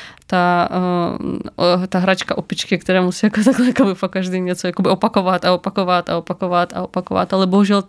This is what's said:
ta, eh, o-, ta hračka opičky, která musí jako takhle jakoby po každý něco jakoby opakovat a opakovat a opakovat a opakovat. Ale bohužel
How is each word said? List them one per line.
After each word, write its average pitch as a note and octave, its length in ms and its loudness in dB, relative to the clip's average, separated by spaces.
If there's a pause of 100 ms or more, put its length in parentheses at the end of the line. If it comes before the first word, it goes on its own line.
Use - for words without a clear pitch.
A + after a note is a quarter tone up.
(280)
ta, F3 440 2
eh, F3+ 840 -2
o-, F3+ 320 2
ta F#3 120 0
hračka F#3 380 0
opičky, - 400 -4
která F#3 240 0
musí F3+ 240 0
jako G#3+ 180 2
takhle B3 240 4
jakoby B3 280 2
po F#3+ 120 -4
každý F#3 340 -4
něco F3+ 260 -4
jakoby F3+ 220 0
opakovat F#3+ 560 0
a F3+ 80 4
opakovat F3+ 560 -2
a E3+ 80 0
opakovat F3 580 -2
a F3+ 80 -6
opakovat. F#3 500 -2
Ale F#3+ 140 2
bohužel G3 420 4